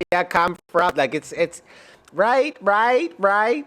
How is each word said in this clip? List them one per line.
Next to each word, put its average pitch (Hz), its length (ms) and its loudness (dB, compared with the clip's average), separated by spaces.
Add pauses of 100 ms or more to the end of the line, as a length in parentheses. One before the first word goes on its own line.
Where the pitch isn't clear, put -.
(120)
you 180 120 0
come 175 320 0 (120)
from. 175 260 2
Like, 139 200 -2
it's, 151 180 -8
it's, 156 300 -6 (500)
right, 247 480 0
right, 240 580 0
right. 214 480 0